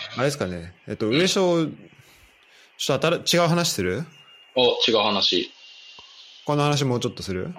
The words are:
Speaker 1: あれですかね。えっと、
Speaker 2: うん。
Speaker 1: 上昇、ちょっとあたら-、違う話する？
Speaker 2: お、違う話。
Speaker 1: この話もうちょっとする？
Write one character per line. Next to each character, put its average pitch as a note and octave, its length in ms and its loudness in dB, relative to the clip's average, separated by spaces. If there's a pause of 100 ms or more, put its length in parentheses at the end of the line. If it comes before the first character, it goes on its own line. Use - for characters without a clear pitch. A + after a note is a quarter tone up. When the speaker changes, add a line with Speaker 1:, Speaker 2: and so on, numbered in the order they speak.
(160)
Speaker 1:
あ A#2 40 -4
れ B2 60 2
で D3 60 2
す C#3+ 60 -8
か G2 100 -2
ね。 F2 260 -10 (140)
え G#2+ 60 -8
っ - 20 -4
と、 G#2+ 120 -2
Speaker 2:
う G#2+ 40 0
ん。 C#3 80 2
Speaker 1:
上 F#3 80 4
昇、 F3 380 2
ち C#3+ 40 -6
ょ - 20 -8
っ - 1160 -14
と D3 60 0
あ C3 60 0
た D#3 100 2
ら-、 E3+ 80 2
違 - 280 0
う - 20 4
話 E3+ 260 2
す G2 100 -2
る？ G2 220 -2 (500)
Speaker 2:
お、 B2 220 4 (100)
違 A#2 60 4
う A2 60 4
話。 F#2+ 520 0 (920)
Speaker 1:
こ D3 100 0
の D3 80 2
話 D3 220 0
も B2 100 0
う A#2 60 -2
ち A#2+ 80 -4
ょ - 20 -4
っ - 20 -18
と - 100 -12
す F#2+ 100 -6
る？ F2+ 260 -6